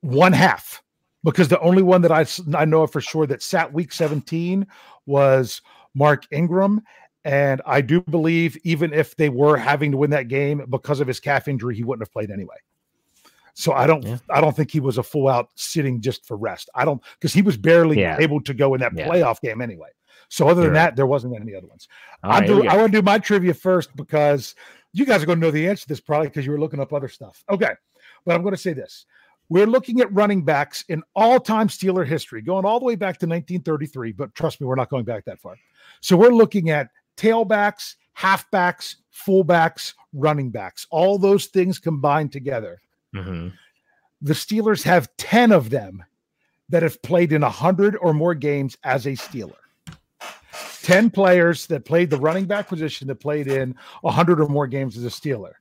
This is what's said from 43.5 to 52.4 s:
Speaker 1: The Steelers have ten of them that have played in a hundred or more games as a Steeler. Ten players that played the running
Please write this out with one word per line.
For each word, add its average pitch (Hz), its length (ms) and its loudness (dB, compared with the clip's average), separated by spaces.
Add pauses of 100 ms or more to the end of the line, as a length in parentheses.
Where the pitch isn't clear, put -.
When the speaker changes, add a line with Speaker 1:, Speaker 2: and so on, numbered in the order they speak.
Speaker 1:
The 147 120 -2
Steelers 214 500 -2
have 220 340 2
ten 233 340 4
of 139 180 4
them 95 340 -8 (680)
that 165 140 2
have - 180 -4
played 170 320 0
in 151 100 2
a 127 60 2
hundred 190 480 0
or 170 160 0
more 160 200 0
games 143 500 -4
as 131 220 -2
a 139 60 -4
Steeler. 123 440 -12 (1300)
Ten 202 280 4
players 180 580 2
that 139 180 -6
played 170 240 0
the 143 80 -2
running 160 280 -2